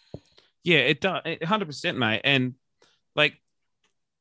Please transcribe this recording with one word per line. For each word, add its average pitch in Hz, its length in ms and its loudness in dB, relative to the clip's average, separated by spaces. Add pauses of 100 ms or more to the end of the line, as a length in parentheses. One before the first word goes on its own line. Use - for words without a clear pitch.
(640)
Yeah, 165 160 4
it 139 200 2
does, 175 260 -2
a 160 200 -6
hundred 190 220 -2
percent, 151 300 -6
mate. 110 260 0
And, 127 320 0 (600)
like, 151 200 0 (840)